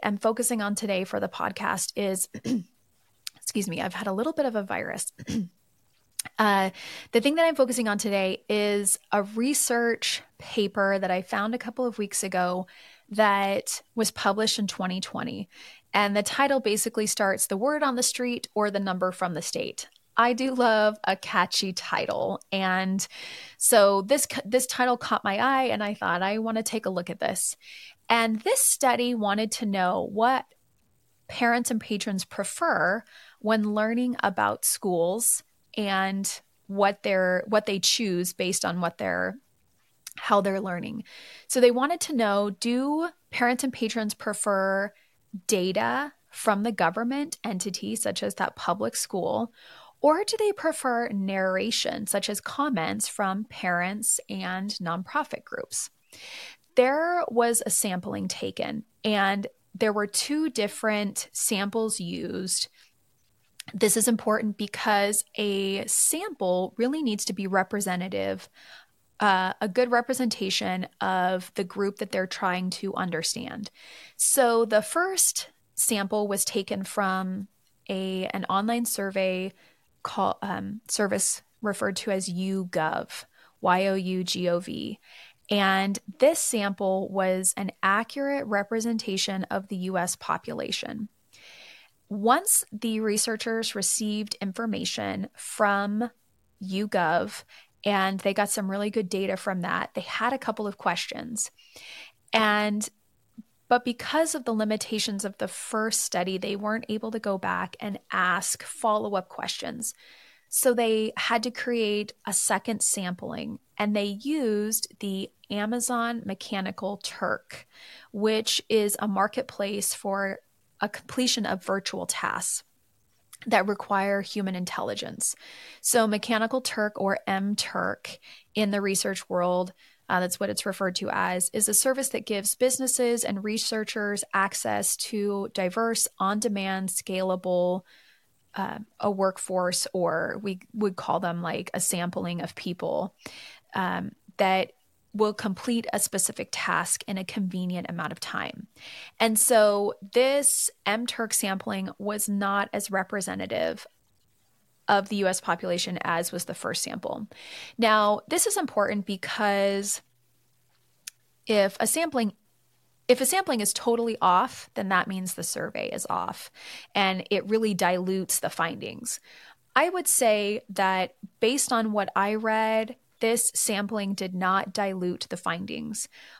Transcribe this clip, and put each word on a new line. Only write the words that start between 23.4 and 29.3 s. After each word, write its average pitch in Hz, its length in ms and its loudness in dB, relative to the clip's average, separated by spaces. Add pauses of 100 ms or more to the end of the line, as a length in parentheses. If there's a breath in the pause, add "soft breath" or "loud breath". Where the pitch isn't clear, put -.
so 202 440 8
this, 269 240 2 (200)
this 254 200 2
title 247 300 2
caught - 280 -2
my 196 120 0
eye 262 280 4
and 214 200 0
I 208 80 -2
thought, 180 300 0
"I 202 160 0
wanna 220 240 -2
take 220 240 -4
a 190 40 0
look 180 200 -4
at - 100 -10
this." - 340 -2 (540 loud breath)
And 226 320 4
this 523 200 2
study 247 540 4
wanted 214 380 0